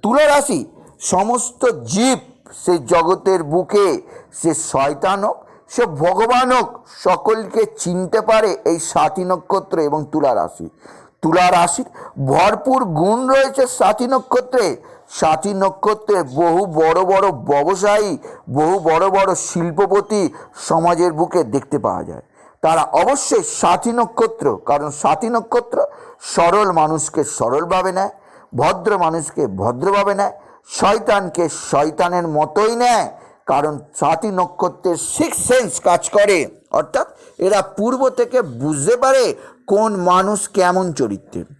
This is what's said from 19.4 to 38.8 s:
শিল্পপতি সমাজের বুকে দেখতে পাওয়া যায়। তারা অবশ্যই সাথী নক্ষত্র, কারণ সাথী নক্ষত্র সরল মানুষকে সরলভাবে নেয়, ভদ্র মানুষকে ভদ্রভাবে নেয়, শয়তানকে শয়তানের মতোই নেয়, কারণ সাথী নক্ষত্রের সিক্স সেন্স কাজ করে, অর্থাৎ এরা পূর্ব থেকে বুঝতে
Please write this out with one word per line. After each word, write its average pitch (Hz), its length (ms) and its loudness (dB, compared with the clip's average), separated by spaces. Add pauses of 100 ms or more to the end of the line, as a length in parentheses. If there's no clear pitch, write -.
শিল্পপতি 190 760 0 (460)
সমাজের 165 440 2
বুকে 156 320 0
দেখতে 131 340 -4
পাওয়া 95 300 -2
যায়। - 160 -14 (380)
তারা 160 200 2 (100)
অবশ্যই 214 520 2 (160)
সাথী 185 320 2
নক্ষত্র, 226 540 0 (200)
কারণ 143 220 0 (140)
সাথী 196 280 0
নক্ষত্র 233 480 -2 (540)
সরল 190 400 4
মানুষকে 156 500 0 (160)
সরলভাবে 170 540 0
নেয়, 190 200 -4 (480)
ভদ্র 180 380 0
মানুষকে 160 440 -2 (180)
ভদ্রভাবে 185 540 0
নেয়, 196 200 -2 (440)
শয়তানকে 202 680 0 (240)
শয়তানের 170 600 0
মতোই 156 480 0
নেয়, 233 300 2 (400)
কারণ 147 280 0 (260)
সাথী 165 380 0
নক্ষত্রের 175 600 -2 (160)
সিক্স 302 240 -2 (100)
সেন্স 247 320 2
কাজ - 220 2 (140)
করে, 202 220 4 (320)
অর্থাৎ - 360 -2 (320)
এরা 196 220 2 (160)
পূর্ব 247 240 -2 (200)
থেকে 240 180 0 (240)
বুঝতে 151 340 0